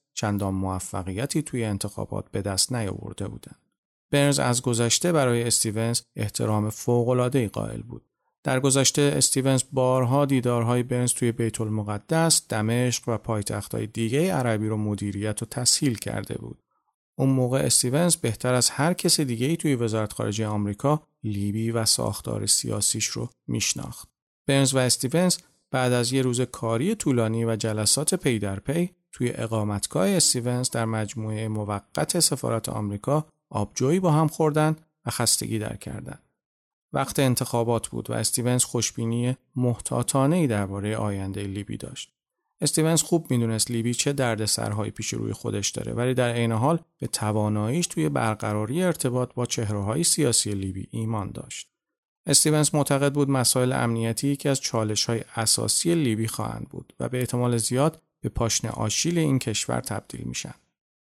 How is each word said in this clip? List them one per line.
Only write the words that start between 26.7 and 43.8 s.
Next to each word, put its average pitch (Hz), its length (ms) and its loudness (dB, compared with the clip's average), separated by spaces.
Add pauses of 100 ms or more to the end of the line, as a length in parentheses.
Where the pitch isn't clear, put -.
طولانی 113 500 0
و 113 100 0
جلسات 110 600 0
پی 127 240 0
در 98 200 -4
پی 175 300 -2 (220)
توی 120 240 -2
اقامتگاه 110 760 0
استیونز 123 600 0
در 117 160 -2
مجموعه 110 600 -4
موقت 107 720 -2
سفارت 117 500 0
آمریکا 110 560 -2 (240)
آبجویی 131 500 0
با 185 120 2
هم 156 160 4
خوردن 156 480 2 (300)
و 120 60 -4
خستگی 113 480 0
در 110 160 -6
کردن. - 440 -12 (760)
وقت 135 260 -2
انتخابات 120 680 2
بود 113 220 -8
و 117 40 -4
استیونز 120 500 0
خوشبینی 117 760 -2 (180)
محتاطانه‌ای 131 920 2
درباره 101 480 -2
آینده 101 520 -4
لیبی 98 300 -6
داشت. - 360 -12 (480)
استیونز 160 400 2
خوب - 300 0
می‌دونست 113 400 2
لیبی 117 220 0